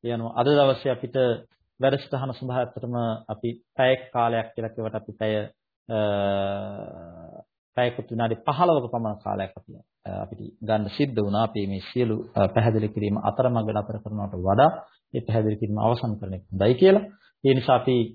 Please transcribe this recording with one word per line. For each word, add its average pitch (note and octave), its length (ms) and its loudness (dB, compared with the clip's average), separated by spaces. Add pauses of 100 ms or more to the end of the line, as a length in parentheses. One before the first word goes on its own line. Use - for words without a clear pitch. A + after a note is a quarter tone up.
ඒ A#2 80 -2
අනුව A2+ 180 -4
අද A#2+ 180 2
දවසේ C#3 440 4
අපිට B2 240 -6 (640)
වැඩසටහන C3 520 -2
සඳහා B2+ 280 -4
ඇත්තටම A#2+ 360 -6 (280)
අපි A2 240 -6 (220)
පැයක් C3 380 2
කාලයක් A#2 400 0
කියලා A2+ 260 -8
කිව්වට A2 220 -6
අපි G#2+ 160 -10
පැය, A2 220 -2 (540)
අ, A2+ 100 -2 (1800)
පැයකුත් B2 320 0
විනාඩි A2+ 340 -2
පහළොවක D3+ 440 2
පමණ A2 320 -4
කාලයක් G2 340 -6
අපි, - 200 -20 (280)
අ, - 180 -14
අපිට G#2 220 -10 (180)
ගන්න G#2+ 300 0
සිද්ධ C3 300 -2
වුණා. G#2 260 2
අපි G#2+ 220 -4
මේ G2 160 -6
සියලු, A#2 340 0 (120)
අ, - 180 0
පැහැදිලි A2 420 2
කිරීම G#2 300 -2
අතරමඟ A2+ 520 0
නතර G#2+ 280 -4
කරනවට G#2 400 -8
වඩා G#2 320 6 (380)
මේ A#2+ 140 -6
පැහැදිලි G#2+ 340 0
කිරීම G#2+ 220 -4
අවසන් A#2 360 0
කරන F#2+ 200 -10
එක F#2 100 -12
හොඳයි G2+ 300 2
කියලා. F#3+ 300 6 (400)
ඒ C3+ 100 6
නිසා C3 220 4
අපි B2 200 2 (180)